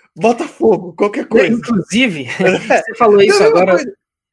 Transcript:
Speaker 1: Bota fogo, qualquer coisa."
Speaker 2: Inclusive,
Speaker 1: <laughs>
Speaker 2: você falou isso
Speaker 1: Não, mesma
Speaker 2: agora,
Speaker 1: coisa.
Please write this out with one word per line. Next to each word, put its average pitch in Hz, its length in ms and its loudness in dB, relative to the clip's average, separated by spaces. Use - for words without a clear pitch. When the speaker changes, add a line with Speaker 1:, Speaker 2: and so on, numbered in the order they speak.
Speaker 1:
Bota 233 320 -2
fogo, 180 460 -2
qualquer 208 340 -4
coisa." 220 240 2
Speaker 2:
Inclusive, 214 800 -4
Speaker 1:
<laughs> - 80 -10
Speaker 2:
você 196 580 -2
falou 208 260 4
isso 381 180 4
Speaker 1:
Não, - 60 4
mesma 175 160 2
Speaker 2:
agora, - 160 2
Speaker 1:
coisa. 302 200 -8